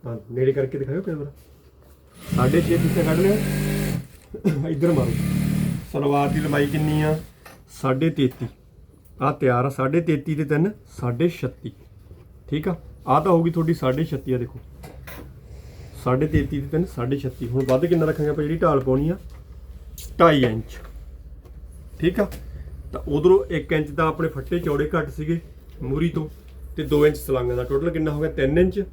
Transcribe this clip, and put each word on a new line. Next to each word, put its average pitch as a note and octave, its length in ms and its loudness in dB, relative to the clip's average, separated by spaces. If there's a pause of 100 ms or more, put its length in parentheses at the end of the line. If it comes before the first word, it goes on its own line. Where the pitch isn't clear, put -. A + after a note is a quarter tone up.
ਹਾਂ, A#2 120 -6 (140)
ਨੇੜੇ C3 220 4
ਕਰਕੇ C3+ 240 0
ਦਿਖਾਇਓ C#3 240 -4
ਕੈਮਰਾ। D3 300 -6 (1040)
ਸਾਢੇ C#3+ 260 4
ਛੇ E3 160 2
ਫੀਤਾ E3+ 260 2
ਕੱਢ D#3+ 160 2
ਲਿਆ। G3 160 4 (1300)
ਇੱਧਰ E3 220 2
ਮਾਰੋ। C3 200 2 (800)
ਸਲਵਾਰ C#3+ 380 2
ਦੀ D3 100 0
ਲੰਬਾਈ C#3+ 280 2
ਕਿੰਨੀ D3+ 340 2
ਆ? D#3 180 2 (640)
ਸਾਢੇ C3+ 280 2
ਤੇਤੀ। B2+ 380 0 (760)
ਆਹ C#3 120 2
ਤਿਆਰ B2+ 320 2
ਆ, C#3 40 0
ਸਾਢੇ C3+ 320 0
ਤੇਤੀ D#3+ 340 0
ਤੇ D3+ 100 -2
ਤਿੰਨ, D#3 260 2 (260)
ਸਾਢੇ B2 320 0
ਛੱਤੀ। - 420 -8 (760)
ਠੀਕ D#3 180 -2
ਆ, F3 80 -2 (320)
ਆਹ C#3+ 140 4
ਤਾਂ F#3 100 2
ਹੋਊਗੀ E3 200 4
ਤੁਹਾਡੀ E3 220 0
ਸਾਢੇ C#3+ 320 2
ਛੱਤੀ, C3 280 -4
ਆ B2+ 40 2
ਦੇਖੋ। A#2+ 220 -8 (1400)
ਸਾਢੇ C3+ 240 2
ਤੇਤੀ D3 340 0
ਤੇ C#3 60 -10
ਤਿੰਨ, E3 180 0
ਸਾਢੇ C#3 320 -4
ਛੱਤੀ। C3 300 -6
ਹੁਣ B2+ 180 0
ਵੱਧ C3 200 2
ਕਿੰਨਾ E3 200 4
ਰੱਖਾਂਗੇ D3+ 240 0
ਆਪਾਂ? D3+ 140 -2
ਜਿਹੜੀ D3+ 140 -2
ਢਾਲ D3+ 220 4
ਪਾਉਣੀ C3 300 2
ਆ, F#3 80 -2 (1000)
ਢਾਈ D#3 240 6
ਇੰਚ, A2+ 340 -2 (1200)
ਠੀਕ F3+ 200 0
ਆ। - 120 0 (640)
ਤਾਂ - 80 -8
ਉਧਰੋਂ D3+ 440 4
ਇੱਕ E3 260 -2
ਇੰਚ D3+ 200 2
ਤਾਂ D#3+ 160 2
ਆਪਣੇ D#3+ 200 0
ਫੱਟੇ D#3 320 -4
ਚੌੜੇ D3+ 380 0
ਘੱਟ D3 120 -2
ਸੀਗੇ D#3+ 300 -2 (420)
ਮੂਰੀ C#3+ 280 0
ਤੋਂ, D3+ 200 -4 (460)
ਤੇ D#3+ 80 -6
ਦੋ D3 240 6
ਇੰਚ D3 100 4
ਸਲਾਂਗਾ B2 380 0
ਦਾ। B2 80 -2
ਟੋਟਲ C#3 260 0
ਕਿੰਨਾ D#3 220 0
ਹੋ D3 100 -2
ਗਿਆ? D#3 100 -2
ਤਿੰਨ C#3 260 2
ਇੰਚ। F#3 360 2